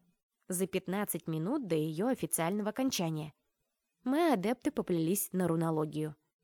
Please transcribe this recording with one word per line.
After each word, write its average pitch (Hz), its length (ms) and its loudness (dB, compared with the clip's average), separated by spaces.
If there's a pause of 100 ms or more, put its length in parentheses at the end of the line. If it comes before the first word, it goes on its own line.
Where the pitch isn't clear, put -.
(480)
За 185 200 -2
пятнадцать 185 600 -4
минут 185 400 -2
до 165 80 2
её 160 320 0
официального 202 600 0
окончания. 165 640 -2 (720)
Мы, 302 280 4
адепты, 233 400 0
поплелись 170 600 0
на 180 140 2
рунологию. 156 680 0 (280)